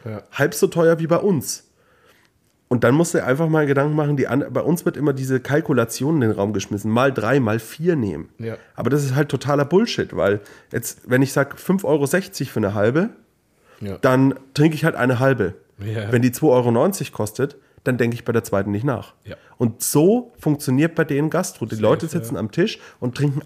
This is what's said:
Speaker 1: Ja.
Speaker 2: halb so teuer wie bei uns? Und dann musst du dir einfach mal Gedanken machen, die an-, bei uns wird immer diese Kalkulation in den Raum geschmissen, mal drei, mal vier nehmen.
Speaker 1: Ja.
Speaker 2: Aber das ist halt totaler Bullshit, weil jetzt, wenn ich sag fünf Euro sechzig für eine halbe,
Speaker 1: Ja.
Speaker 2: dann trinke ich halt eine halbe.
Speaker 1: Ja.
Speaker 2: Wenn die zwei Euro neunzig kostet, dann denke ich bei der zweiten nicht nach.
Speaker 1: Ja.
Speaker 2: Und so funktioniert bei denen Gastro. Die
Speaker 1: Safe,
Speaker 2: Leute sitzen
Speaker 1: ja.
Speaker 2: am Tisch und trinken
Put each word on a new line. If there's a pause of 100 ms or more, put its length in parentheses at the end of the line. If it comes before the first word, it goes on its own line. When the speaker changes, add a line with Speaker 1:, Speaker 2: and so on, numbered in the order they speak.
Speaker 1:
Ja. (100)
Speaker 2:
halb
so
teuer
wie
bei
uns? (1000)
Und
dann
musst
du
dir
einfach
mal
Gedanken
machen,
die
an-,
bei
uns
wird
immer
diese
Kalkulation
in
den
Raum
geschmissen,
mal
drei,
mal
vier
nehmen.
Speaker 1:
Ja. (200)
Speaker 2:
Aber
das
ist
halt
totaler
Bullshit,
weil (300)
jetzt,
wenn
ich
sag
fünf
Euro
sechzig
für
eine
halbe, (720)
Speaker 1:
Ja.
Speaker 2:
dann (180)
trinke
ich
halt
eine
halbe. (280)
Speaker 1:
Ja.
Speaker 2:
Wenn
die
zwei
Euro
neunzig
kostet, (260)
dann
denke
ich
bei
der
zweiten
nicht
nach.
Speaker 1:
Ja. (220)
Speaker 2:
Und
so
funktioniert
bei
denen
Gastro.
Die
Speaker 1:
Safe,
Speaker 2:
Leute
sitzen
Speaker 1:
ja.
Speaker 2:
am
Tisch (220)
und
trinken